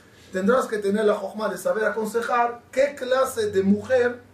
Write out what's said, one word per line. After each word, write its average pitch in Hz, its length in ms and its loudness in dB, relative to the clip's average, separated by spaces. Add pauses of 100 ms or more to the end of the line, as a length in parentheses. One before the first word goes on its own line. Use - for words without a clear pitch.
(320)
tendrás 208 340 2
que 214 120 -6
tener 202 260 0
la 208 120 4
jochma 202 340 -6
de 180 80 -8
saber 190 260 -2
aconsejar 233 800 -2 (100)
qué 277 240 0
clase 247 560 0
de 196 120 2
mujer 240 580 2 (120)